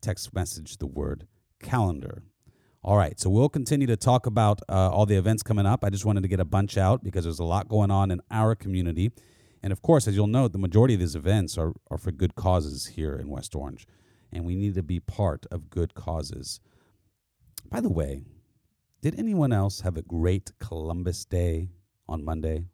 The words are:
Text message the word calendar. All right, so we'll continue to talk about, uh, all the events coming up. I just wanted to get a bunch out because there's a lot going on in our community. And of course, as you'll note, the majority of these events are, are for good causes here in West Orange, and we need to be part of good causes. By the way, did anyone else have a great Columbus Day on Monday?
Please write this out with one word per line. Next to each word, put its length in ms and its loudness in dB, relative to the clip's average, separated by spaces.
Text 320 -6
message 440 -6
the 100 -6
word 400 -6
calendar. 600 -2
All 140 4
right, 220 2
so 100 0
we'll 180 6
continue 380 0
to 100 2
talk 300 4
about, 420 4
uh, 220 4
all 160 4
the 100 4
events 280 2
coming 240 2
up. 160 2
I 80 0
just 120 -4
wanted 200 2
to 40 0
get 120 0
a 60 2
bunch 340 0
out 240 4
because 220 -2
there's 120 -4
a 60 -4
lot 260 0
going 220 4
on 180 4
in 120 -2
our 240 2
community. 560 -2
And 100 -4
of 120 -6
course, 240 4
as 80 0
you'll 100 4
note, 260 2
the 60 -6
majority 380 4
of 40 2
these 160 0
events 440 0
are, 140 -2
are 80 -4
for 120 -6
good 220 0
causes 540 0
here 280 -6
in 140 -8
West 240 -10
Orange, 320 -10
and 140 -6
we 100 -2
need 180 0
to 80 -2
be 180 -2
part 520 -4
of 180 -10
good 240 -2
causes. 680 -8
By 120 -4
the 100 0
way, 320 -4
did 160 0
anyone 340 0
else 280 0
have 140 -4
a 60 -6
great 580 -2
Columbus 640 -6
Day 460 -2
on 160 -8
Monday? 480 -4